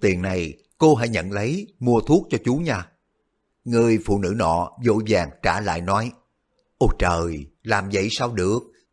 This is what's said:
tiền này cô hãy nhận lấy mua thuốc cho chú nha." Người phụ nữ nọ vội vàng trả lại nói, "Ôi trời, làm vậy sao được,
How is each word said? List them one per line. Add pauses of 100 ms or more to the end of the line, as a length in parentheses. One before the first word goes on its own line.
tiền
này (240)
cô
hãy
nhận
lấy (120)
mua
thuốc
cho
chú
nha." (760)
Người
phụ
nữ
nọ (140)
vội
vàng (140)
trả
lại
nói, (640)
"Ôi (100)
trời, (180)
làm
vậy
sao
được, (340)